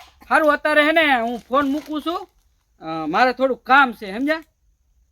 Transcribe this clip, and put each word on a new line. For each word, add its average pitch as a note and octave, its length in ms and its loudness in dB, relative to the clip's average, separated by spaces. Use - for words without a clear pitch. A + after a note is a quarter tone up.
સારું, D4 240 4
અત્યારે D4 320 2
હે D#4 60 2
ને D4+ 280 2
હું A#3 200 -4
ફોન C4+ 320 -2
મૂકું D4 300 -6
છું, F4+ 280 -8
અ, D#3+ 260 -8
મારે A3 280 2
થોડુંક B3+ 260 -2
કામ C4 340 2
છે, G3 240 -12
સમજ્યા? D4+ 260 -4